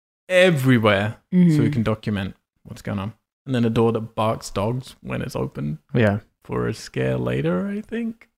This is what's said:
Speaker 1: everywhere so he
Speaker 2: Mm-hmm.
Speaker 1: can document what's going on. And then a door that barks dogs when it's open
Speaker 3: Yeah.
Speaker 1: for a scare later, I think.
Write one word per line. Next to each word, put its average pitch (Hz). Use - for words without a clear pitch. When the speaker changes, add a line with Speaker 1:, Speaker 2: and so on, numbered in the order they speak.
Speaker 1:
everywhere 127
so 185
he 180
Speaker 2:
Mm-hmm. 147
Speaker 1:
can 117
document 104
what's -
going 107
on. 101
And 131
then 117
a 113
door 117
that 110
barks 117
dogs 117
when 127
it's 131
open 139
Speaker 3:
Yeah. 107
Speaker 1:
for 123
a 117
scare 127
later, 147
I 202
think. 226